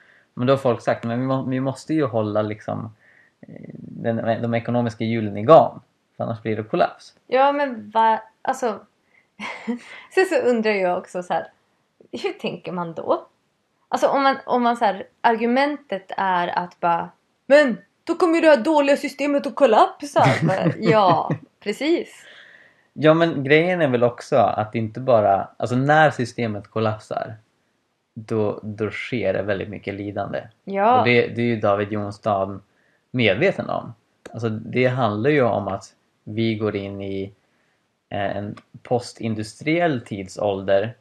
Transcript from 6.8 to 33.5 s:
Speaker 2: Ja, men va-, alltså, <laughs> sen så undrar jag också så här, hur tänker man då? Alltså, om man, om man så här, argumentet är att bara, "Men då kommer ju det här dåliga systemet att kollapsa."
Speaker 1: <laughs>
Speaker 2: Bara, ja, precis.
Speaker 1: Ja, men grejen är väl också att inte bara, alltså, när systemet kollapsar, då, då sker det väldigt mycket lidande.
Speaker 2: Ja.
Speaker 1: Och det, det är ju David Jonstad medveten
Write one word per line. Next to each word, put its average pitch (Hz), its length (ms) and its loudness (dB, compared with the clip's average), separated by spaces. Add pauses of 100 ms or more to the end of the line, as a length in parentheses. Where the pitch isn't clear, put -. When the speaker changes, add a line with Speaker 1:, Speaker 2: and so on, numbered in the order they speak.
Speaker 2:
Ja, 269 260 2
men 247 380 -6
va-, 226 320 2 (200)
alltså, 208 380 -6 (680)
<laughs> - 680 -12
sen 370 120 4
så 330 100 0
undrar 226 340 2
jag 185 280 0
också 185 240 -8
så 180 120 -6
här, 165 120 -4 (640)
hur 339 200 -6
tänker - 400 -8
man 175 220 -8
då? 294 320 -2 (640)
Alltså, 262 200 0
om 277 140 2
man, 269 140 2 (100)
om 247 160 0
man 233 140 2
så 233 80 -2
här, 196 200 0 (160)
argumentet 240 960 0
är 180 420 0
att 180 220 -8
bara, 170 300 0 (360)
"Men 269 300 6 (280)
då 330 100 -2
kommer 330 200 2
ju 330 60 2
det 320 80 4
här 294 160 8
dåliga 285 320 4
systemet 285 500 -2
att 233 80 -8
kollapsa." 285 720 4 (100)
Speaker 1:
<laughs> - 80 -2
Speaker 2:
Bara, 180 360 2
ja, 208 520 4 (300)
precis. 269 640 -4 (640)
Speaker 1:
Ja, 156 220 4
men 165 300 2
grejen 165 380 4
är 139 60 2
väl 123 160 2
också - 320 -2
att 107 380 2
inte 113 260 -4
bara, 104 560 2
alltså, 120 200 -2
när 147 340 4
systemet 110 580 -6
kollapsar, 110 640 -4 (800)
då, 110 480 -2
då 107 280 -6
sker 98 420 -4
det 98 100 -2
väldigt 95 260 -4
mycket 101 260 -10
lidande. 101 480 -6 (220)
Speaker 2:
Ja. 202 340 2
Speaker 1:
Och 113 60 2
det, 120 220 4
det 117 160 -4
är 120 40 0
ju 117 140 -2
David 104 320 0
Jonstad 101 680 -4 (500)
medveten 123 600 2